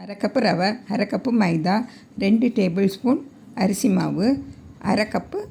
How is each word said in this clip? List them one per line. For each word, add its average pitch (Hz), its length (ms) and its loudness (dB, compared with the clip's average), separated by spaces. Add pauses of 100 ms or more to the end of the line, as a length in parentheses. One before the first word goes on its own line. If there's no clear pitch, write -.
அரை 202 180 -12
கப்பு 233 240 0
ரவை, 180 240 0 (240)
அரை 202 180 -2
கப்பு 226 180 -2 (120)
மைதா, 175 340 2 (480)
ரெண்டு 226 220 4 (100)
டேபிள் 190 380 2
ஸ்பூன் 269 260 0 (420)
அரிசி 208 260 2 (100)
மாவு, 160 280 0 (640)
அரை 208 220 2
கப்பு 349 260 -4 (100)